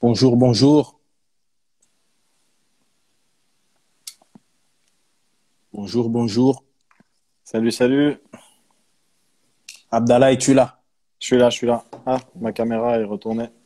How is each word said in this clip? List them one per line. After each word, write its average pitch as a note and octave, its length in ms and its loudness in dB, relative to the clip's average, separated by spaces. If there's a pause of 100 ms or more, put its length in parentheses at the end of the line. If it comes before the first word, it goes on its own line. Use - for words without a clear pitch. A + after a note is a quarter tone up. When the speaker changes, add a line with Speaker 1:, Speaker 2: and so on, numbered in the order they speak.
Speaker 1:
Bonjour, A#2+ 300 2
bonjour. B2+ 600 2 (4000)
Bonjour, G#2+ 360 -6
bonjour. A#2+ 540 -2 (800)
Speaker 2:
Salut, A2+ 280 -4
salut. C3+ 460 0 (1700)
Speaker 1:
Abdallah, A#2+ 440 2
es-tu C3 200 0
là ? C3 260 0 (400)
Speaker 2:
Je - 60 -14
suis B2+ 120 0
là, B2 120 4
je A#2 80 -8
suis - 80 -6
là. A#2 180 -2 (220)
Ah, B2+ 140 -2 (200)
ma A2+ 140 -6
caméra A#2 460 -4
est A2+ 40 -4
retournée. A2+ 460 -8 (160)